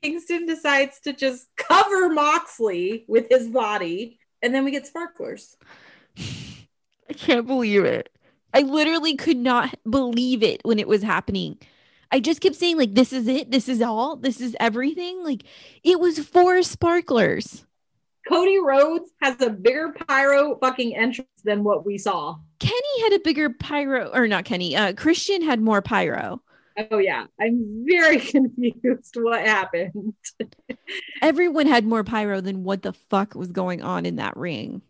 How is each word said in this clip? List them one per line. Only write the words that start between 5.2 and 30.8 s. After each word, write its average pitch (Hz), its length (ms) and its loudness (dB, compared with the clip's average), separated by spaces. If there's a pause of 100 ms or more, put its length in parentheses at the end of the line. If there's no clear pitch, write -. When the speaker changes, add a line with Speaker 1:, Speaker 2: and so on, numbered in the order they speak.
Speaker 2:
I - 960 -16
can't 240 320 0
believe 214 380 2
it. - 240 -4 (440)
I 269 80 8
literally 302 540 0
could 294 220 0
not 247 360 0 (160)
believe 247 540 0
it - 200 2
when 220 140 2
it 208 100 -2
was 208 140 2
happening. 185 560 -4 (540)
I 269 80 4
just 302 200 0
kept 370 160 2
saying, 349 220 0
like, 240 160 2
"This 247 180 4
is 254 160 -4
it. 262 220 -2
This 247 180 0
is 240 140 0
all. 240 340 -2
This 247 240 -6
is 247 200 -8
everything." 320 640 -2
Like, 285 200 -6 (400)
it 359 160 4
was 339 200 0
four 359 420 4
sparklers. 339 1040 0 (640)
Speaker 1:
Cody 381 300 4
Rhodes 311 500 2 (140)
has 262 180 0
a 247 80 2
bigger 254 420 0 (160)
pyro 277 540 2
fucking 247 340 -2
entrance 240 340 -2 (140)
than 208 200 0
what 196 220 0
we 202 120 -4
saw. 170 400 -4 (220)
Speaker 2:
Kenny 508 420 -2
had 440 120 2
a 392 60 2
bigger 302 300 0
pyro, 269 640 -4
or 240 140 2
not 190 180 0
Kenny, 175 300 -4
uh, 196 180 0
Christian 349 480 0
had 294 180 0
more 214 220 2
pyro. 185 600 -4 (500)
Speaker 1:
Oh, 214 60 0
yeah. 170 280 0 (140)
I'm 226 480 -2
very 330 320 4
<laughs> - 0 -
confused - 960 -2
what 233 300 0
happened. 196 680 -2 (540)
<laughs> - 540 -12